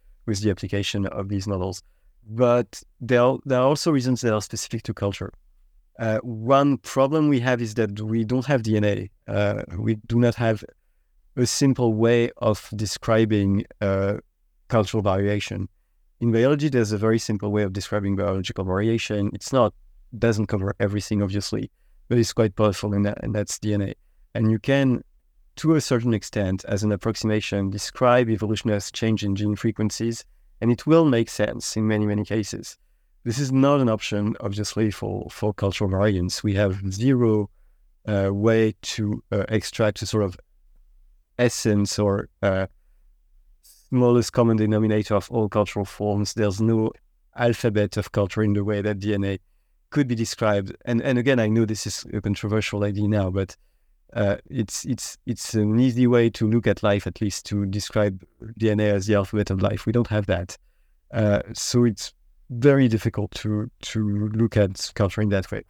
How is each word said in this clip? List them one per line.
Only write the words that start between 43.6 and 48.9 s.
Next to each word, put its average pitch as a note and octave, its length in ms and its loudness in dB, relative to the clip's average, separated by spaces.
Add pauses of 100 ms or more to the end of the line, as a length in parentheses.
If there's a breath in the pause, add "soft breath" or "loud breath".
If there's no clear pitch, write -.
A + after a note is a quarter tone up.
smallest A#2+ 720 2
common A#2 240 4
denominator G#2+ 580 2
of F#2+ 140 -2
all A2 200 -2
cultural G#2 340 -2
forms. G#2 520 -4
There's G#2 260 -2
no A2 300 2 (440)
alphabet A2 640 0
of G2+ 160 -4
culture G#2+ 300 0
in G#2 100 2
the G2+ 100 0
way G2+ 180 -2
that G2+ 180 -4